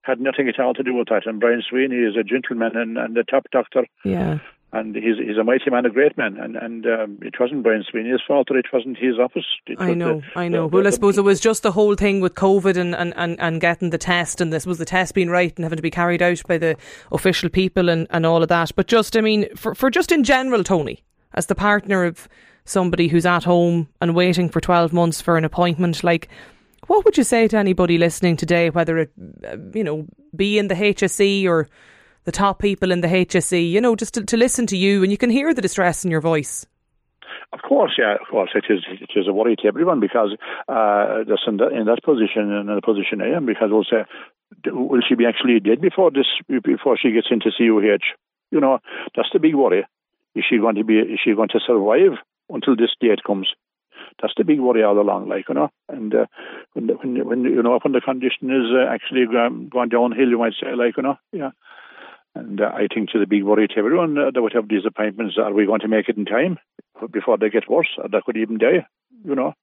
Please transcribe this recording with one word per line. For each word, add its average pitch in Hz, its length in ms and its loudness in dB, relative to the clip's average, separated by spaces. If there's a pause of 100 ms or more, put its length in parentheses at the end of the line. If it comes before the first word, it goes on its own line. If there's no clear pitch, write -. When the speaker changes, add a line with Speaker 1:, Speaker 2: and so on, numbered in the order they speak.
Speaker 1:
had 123 180 -4
nothing 135 280 -2
at 113 100 -8
all 123 160 0
to 135 80 -6
do 123 100 -2
with 120 140 -2
that, 107 180 0
and 110 140 -8
Brian 117 280 0
Sweeney 127 280 -2
is 113 200 0
a 117 80 -2
gentleman 113 540 -4
and, 117 220 -6
and 117 180 -4
a 117 60 0
top - 280 -2
doctor. 123 360 -2 (180)
Speaker 2:
Yeah. 170 320 -2 (360)
Speaker 1:
And 110 240 -6
he's, 113 200 0
he's 107 200 -4
a 110 80 2
mighty 131 240 2
man, 123 160 0
a 120 40 2
great 135 280 2
man, 107 200 -4
and, 113 200 -10
and, 117 280 -10
um, 110 360 -4
it 120 180 -12
wasn't 131 240 -2
Brian 110 260 2
Sweeney's 120 380 -2
fault, 143 240 2
or 135 60 2
it 120 160 0
wasn't 123 240 -2
his 120 200 0
office. 123 280 -2 (200)
It - 140 -12
Speaker 2:
I 185 80 -2
Speaker 1:
was 170 80 0
Speaker 2:
know, 165 240 -2
Speaker 1:
the, 147 200 -12
Speaker 2:
I 175 100 -2
know. 170 140 0
Speaker 1:
the, 160 40 -2
Speaker 2:
Well, 185 160 2
Speaker 1:
the, 202 60 4
Speaker 2:
I - 20 2
suppose 202 260 2
it 202 60 2
was 196 160 4
just 220 240 0
the 214 80 2
whole 208 240 2
thing 196 240 0
with 180 160 -2
covid 190 400 2
and, 175 180 -2
and, 175 220 -4
and, 170 240 -4
and 165 220 -2
getting 170 300 0
the 165 60 -4
test, 175 440 -2
and 165 100 -2
this 156 140 -4
was 180 120 -4
the 165 60 -8
test 185 300 -2
being 175 160 0
right 180 260 0
and 170 80 -6
having 165 140 -4
to 156 40 -8
be 165 80 -2
carried 175 320 0
out 175 280 0
by 170 80 0
the 160 180 0 (380)
official 170 360 0
people 185 380 2
and, 165 220 0
and 165 160 0
all 165 180 4
of 160 60 -2
that. 170 260 0
But 196 120 0
just, 226 280 2
I 226 60 4
mean, 214 340 2
for, 214 180 -6
for 262 160 2
just 311 220 2
in 302 140 4
general, 262 400 2
Tony, 165 360 -2 (320)
as 170 120 -4
the 190 100 -2
partner 202 480 0
of 170 240 -4 (380)
somebody 175 420 0
who's 170 180 2
at 175 200 2
home 175 420 2 (140)
and 170 140 0
waiting 180 340 2
for 165 100 -2
twelve 170 320 2
months 170 300 0
for 170 160 2
an 160 80 0
appointment, 170 580 0
like, 170 240 0 (600)
what 403 180 4
would 427 120 6
you 269 60 4
say 226 240 2
to 220 100 2
anybody 180 400 2
listening 170 380 2
today, 170 340 2
whether 165 280 0
it, 156 160 -2 (340)
uh, 65 80 -12 (180)
you 214 100 -2
know, 156 220 -6 (300)
be 202 240 0
in 202 80 -2
the 185 160 -2
H 208 200 2
S - 180 0
E 196 260 2
or 165 220 2 (540)
the 170 100 -6
top 196 260 0
people 190 320 0
in 180 80 0
the 170 160 0
H 180 220 2
S 170 160 0
E, 175 80 2
you 170 180 2
know, 240 160 2
just 208 200 -8
to, 233 100 -4
to - 100 -2
listen 240 320 2
to 202 80 -2
you, 196 260 2
and 190 120 2
you 202 40 -2
can 240 120 0
hear 277 240 2
the 247 80 -2
distress 180 420 0
in 180 80 -2
your 160 80 2
voice. 156 460 -2 (880)
Speaker 1:
Of - 80 -16
course, 220 360 2
yeah, 107 180 2
of - 140 -6
course. 98 240 -2
It 104 160 0
is, 95 140 0 (160)
it - 180 -6
is 95 120 0
a 95 40 0
worry 110 220 2
to - 100 -6
everyone, 139 360 2
because, 104 300 0 (360)
uh, 110 580 0
that's 107 220 -2
in 110 80 -2
that, 117 160 0
in 117 140 -2
that 113 180 0
position, 110 480 0
and 104 180 -6
in 104 60 -2
the 95 60 -2
position 101 400 -2
I 104 80 -2
am, 156 160 -2
because 110 260 0
we'll 107 140 2
say, 110 180 0 (580)
d-, - 100 -6
will 131 360 0
she 127 80 2
be 117 100 2
actually 117 360 2
dead 110 180 2
before 180 320 2
this, 135 140 0 (400)
before 131 320 0
she 123 140 2
gets 110 200 0
into 117 260 0
C 123 60 2
U 110 160 4
H? 101 240 2 (480)
You 156 80 0
know, 143 200 2 (360)
that's - 160 -2
the - 80 2
big 156 160 2
worry. 98 300 2 (500)
Is - 140 -4
she 123 80 2
going 110 180 2
to 104 80 -2
be, 110 160 4
is - 240 -2
she 113 100 2
going 107 200 0
to 110 120 0
survive 120 520 4 (320)
until 131 260 0
this 113 240 0
date 107 260 2
comes? 95 220 -2 (760)
That's - 140 -4
the - 80 -2
big 151 160 2
worry 120 240 2
all 104 160 4
along, 98 300 0
like, 98 180 -6
you 135 80 -4
know. 147 140 0 (180)
And, 110 260 -8
uh, 117 120 2 (480)
when, 113 140 -6
the, - 80 0
when, 131 300 -6
when, 123 200 -2
you 117 180 0
know, 120 180 2
when 135 120 -2
the 123 80 0
condition 131 500 -4
is, 127 240 0
uh, 131 160 2
actually 123 360 -2
go-, 120 420 -2
going 123 180 -2
downhill, 120 400 2
you 120 100 2
might 117 240 0
say, - 140 -6
like, 120 220 0
you 139 60 -4
know, 139 120 -2 (160)
yeah. 143 200 -8 (840)
And, 104 260 -8
uh, 104 100 2
I - 220 -2
think 104 160 -4
to 113 100 -2
the 101 60 2
big 101 180 2
worry 104 240 2
to - 100 -4
everyone, 151 380 0
uh, 143 160 0
that 127 120 0
would 110 100 -2
have 110 160 -2
these 101 160 0
appointments, 107 540 -4
are 107 120 0
we 104 140 2
going 110 140 0
to 107 80 -6
make 107 200 0
it 107 100 -2
in 104 80 -4
time 143 340 -2 (500)
before 110 260 0
they 104 140 0
get 107 180 -2
worse, 156 300 0
or - 100 -10
they 101 160 -2
could 113 140 -4
even 110 220 -4
die, 147 260 2 (400)
you 147 80 -4
know? 135 300 -4